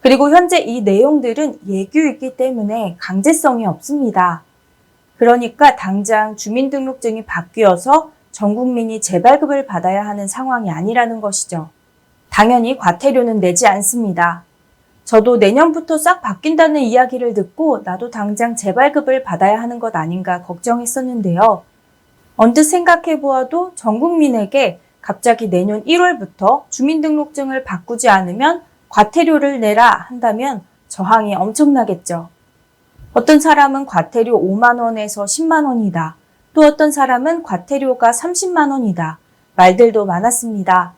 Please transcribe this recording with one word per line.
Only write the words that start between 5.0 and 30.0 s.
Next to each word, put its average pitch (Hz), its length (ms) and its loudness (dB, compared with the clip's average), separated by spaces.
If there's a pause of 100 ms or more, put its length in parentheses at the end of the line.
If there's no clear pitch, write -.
그러니까 240 580 4
당장 208 600 -2
주민등록증이 262 880 -6
바뀌어서 220 840 0 (220)
전 208 220 -2
국민이 233 480 -4
재발급을 269 640 2
받아야 190 400 -4
하는 202 200 -8
상황이 247 440 -6
아니라는 226 500 -2
것이죠. 180 480 -8 (640)
당연히 240 480 2
과태료는 233 640 0
내지 180 260 0
않습니다. 190 760 -2 (600)
저도 226 320 4
내년부터 311 640 2
싹 349 240 0
바뀐다는 311 580 0
이야기를 247 540 0
듣고 240 500 -2
나도 190 260 -8
당장 220 460 -4
재발급을 262 680 0
받아야 196 380 0
하는 240 200 -8
것 226 160 -8
아닌가 175 440 -6
걱정했었는데요. 220 1200 -2 (760)
언뜻 240 240 4
생각해보아도 330 1120 0
전 220 260 -4
국민에게 262 800 0 (220)
갑자기 226 480 -2
내년 202 340 -2
일월부터 277 840 0
주민등록증을 294 920 -4
바꾸지 233 440 -4
않으면 208 540 2 (260)
과태료를 285 720 2
내라 220 280 4
한다면 233 720 -2 (260)